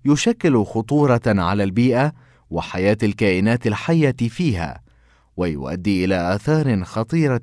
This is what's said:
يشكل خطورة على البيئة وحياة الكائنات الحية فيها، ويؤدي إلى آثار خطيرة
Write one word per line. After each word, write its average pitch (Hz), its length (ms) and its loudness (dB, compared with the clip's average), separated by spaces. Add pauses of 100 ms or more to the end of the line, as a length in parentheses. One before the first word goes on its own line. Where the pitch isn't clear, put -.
يشكل 147 600 2
خطورة 135 640 0
على 101 380 2
البيئة 123 480 2 (380)
وحياة 92 520 -2
الكائنات 104 640 0
الحية 139 500 0 (120)
فيها، 90 540 -4 (540)
ويؤدي 90 680 -2
إلى 92 300 0
آثار 131 500 0
خطيرة 131 580 -2